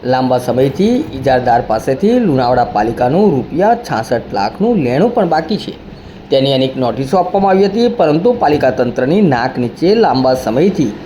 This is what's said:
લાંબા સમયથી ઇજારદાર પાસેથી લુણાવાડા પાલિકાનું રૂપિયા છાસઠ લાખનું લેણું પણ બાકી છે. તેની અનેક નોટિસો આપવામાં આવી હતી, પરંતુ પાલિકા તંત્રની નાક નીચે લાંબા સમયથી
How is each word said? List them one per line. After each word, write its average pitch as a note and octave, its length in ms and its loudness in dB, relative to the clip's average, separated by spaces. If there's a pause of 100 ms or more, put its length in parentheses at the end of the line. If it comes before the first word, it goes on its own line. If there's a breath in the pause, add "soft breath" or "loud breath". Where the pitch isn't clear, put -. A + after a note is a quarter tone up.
લાંબા B2+ 340 0
સમયથી C#3 580 0 (180)
ઇજારદાર B2+ 540 0
પાસેથી G3 520 0
લુણાવાડા C3 460 2
પાલિકાનું B2 680 0
રૂપિયા D#3+ 440 0
છાસઠ B2+ 460 -4 (120)
લાખનું C3 440 0
લેણું D3+ 360 0
પણ F#3+ 160 0
બાકી D#3+ 280 -2
છે. - 140 -10 (580 loud breath)
તેની C3+ 240 2
અનેક C3 240 0
નોટિસો C3 400 -2
આપવામાં F#3+ 340 0
આવી F#3+ 140 4
હતી, A3 220 0
પરંતુ F3 460 2
પાલિકા D3 360 2
તંત્રની B2+ 520 0
નાક C3 360 0
નીચે C#3 380 0
લાંબા C3 380 2
સમયથી B2+ 580 0 (140)